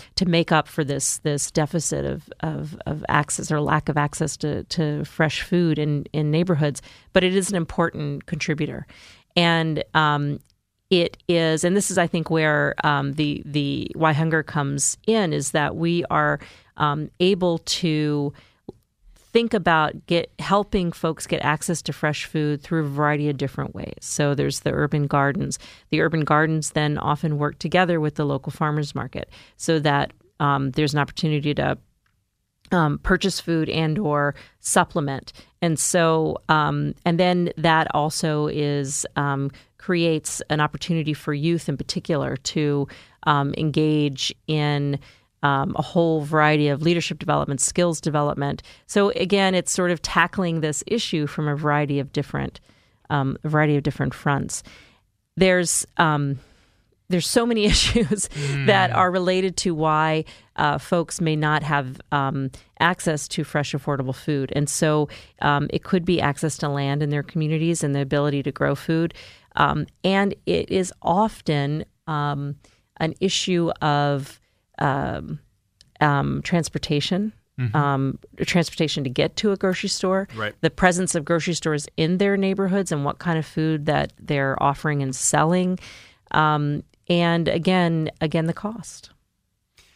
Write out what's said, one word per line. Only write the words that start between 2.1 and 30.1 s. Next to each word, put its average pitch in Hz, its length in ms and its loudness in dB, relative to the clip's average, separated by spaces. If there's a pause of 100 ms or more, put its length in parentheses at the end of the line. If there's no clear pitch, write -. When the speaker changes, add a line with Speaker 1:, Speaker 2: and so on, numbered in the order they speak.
Speaker 1:
of, 156 460 -6
of 151 220 -4
access 147 440 -2
or 151 80 2
lack 151 300 0
of 147 80 -2
access 147 400 -2
to, 147 260 -4
to 147 400 -4
fresh - 380 -2
food 170 360 2
in, 147 360 0
in 151 160 0
neighborhoods, 160 500 2 (320)
but 180 120 4
it 185 100 2
is 196 160 0
an 202 60 -2
important 151 720 -4
contributor. 151 600 -4 (500)
And, 165 480 2 (100)
um, 147 460 2 (480)
it 170 300 2 (100)
is, 165 340 2
and 180 140 2
this 208 140 0
is, 185 80 0
I 175 100 4
think, 165 220 -4
where, 151 520 2
um, 139 300 0
the, 147 320 -2
the, 139 500 -2
why 156 180 2
hunger 160 300 2
comes 143 540 -2 (100)
in, 208 260 2
is 147 200 -2
that 147 240 0
we 170 340 0
are, 147 300 2 (380)
um, 151 320 -2 (100)
able 180 380 2
to 151 760 0 (800)
think 233 400 0
about 160 520 2
get, 170 340 0
helping 196 500 0
folks - 380 -4
get 165 160 -2
access 156 380 -2
to 156 100 -6
fresh 151 320 -4
food 147 360 -2
through 160 240 -2
a 143 40 -2
variety 147 400 0
of 143 80 -2
different 135 400 -4
ways. - 240 -10
So 143 340 0
there's 143 260 -2
the 147 120 -2
urban 147 340 0
gardens. 139 540 0 (300)
The 156 100 2
urban 160 240 2
gardens 156 480 2
then 151 260 0
often 151 400 -2
work 147 220 -2
together 175 400 2
with 151 160 -2
the 151 100 0
local 139 240 -4
farmers 151 420 -2
market - 380 -8 (260)
so 165 220 0
that, 143 340 2 (280)